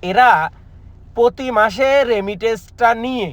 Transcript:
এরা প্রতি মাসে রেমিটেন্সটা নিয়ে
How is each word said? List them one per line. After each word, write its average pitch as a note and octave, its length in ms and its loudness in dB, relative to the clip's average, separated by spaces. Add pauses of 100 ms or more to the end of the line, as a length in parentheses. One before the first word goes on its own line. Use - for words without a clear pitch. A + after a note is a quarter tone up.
(100)
এরা B3 180 4 (880)
প্রতি A#3+ 300 0 (120)
মাসে A3 300 2 (260)
রেমিটেন্সটা G#3+ 760 -2 (140)
নিয়ে B3 280 -6